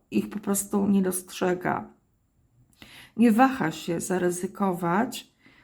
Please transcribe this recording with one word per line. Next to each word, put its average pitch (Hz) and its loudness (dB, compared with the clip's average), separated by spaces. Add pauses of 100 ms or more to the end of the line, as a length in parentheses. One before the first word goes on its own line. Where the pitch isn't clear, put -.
(120)
ich 208 0
po 208 -8
prostu 202 -2
nie 196 4
dostrzega. 180 -2 (1300)
Nie 233 8
waha 226 2
się 170 -6
zaryzykować, 180 -2 (320)